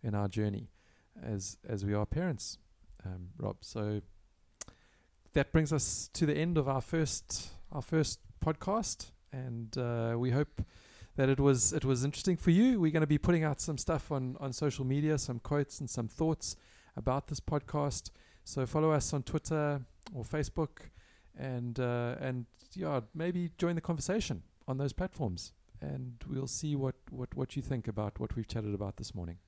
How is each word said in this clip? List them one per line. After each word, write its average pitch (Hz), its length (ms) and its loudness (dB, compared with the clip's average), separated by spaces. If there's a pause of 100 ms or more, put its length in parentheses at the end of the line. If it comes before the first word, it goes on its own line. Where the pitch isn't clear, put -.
in 107 140 -2
our 101 120 2
journey 104 440 0 (500)
as, 98 360 -4 (100)
as 101 180 -2
we 101 80 2
are 104 140 2
parents, 165 500 -2 (480)
um, 92 320 -8
Rob? 101 240 -4
So 104 400 -2 (1300)
that 143 180 2
brings 156 200 4
us - 420 -2
to - 120 2
the 147 100 4
end 165 220 2
of 139 100 2
our 135 140 0
first, - 680 -2 (220)
our 151 120 -6
first - 380 0 (220)
podcast. - 680 -2 (200)
And, 117 460 -6
uh, 117 400 0
we 123 140 2
hope 143 320 0 (520)
that 135 140 4
it 135 100 4
was, 139 340 6
it - 120 0
was 131 180 4
interesting 156 340 2
for - 140 6
you. 226 280 8
We're 160 120 6
gonna 156 160 4
be 151 100 6
putting 165 260 4
out 147 180 0
some 151 160 -2
stuff - 340 0
on, 131 280 -2
on 139 120 -4
social 139 340 0
media, 147 320 2
some 120 220 -2
quotes - 400 0
and 135 100 -6
some 113 180 -2
thoughts - 480 0 (400)
about 127 320 -2
this 143 120 -6
podcast. - 680 -2 (340)
So 131 220 -2
follow 156 260 4
us 147 220 2
on 139 100 0
Twitter 147 580 0 (320)
or 127 100 -6
Facebook, - 680 -4 (480)
and, 123 420 -4
uh, 120 400 0
and, 127 260 -4 (280)
yeah, 156 280 -2 (120)
maybe 175 440 -2
join 170 180 2
the 160 60 0
conversation 165 600 -2 (240)
on 131 100 -2
those 139 160 0
platforms. 127 600 -4 (280)
And 131 340 -6 (120)
we'll 135 200 -4
see 147 280 -2
what, 135 200 0 (140)
what, 127 260 -8
what 135 200 -4
you 139 60 -2
think 127 260 -2
about 104 320 -4
what - 160 -2
we've 110 120 -4
chatted 104 260 -2
about 98 240 -2
this - 160 -8
morning. 85 240 -6 (100)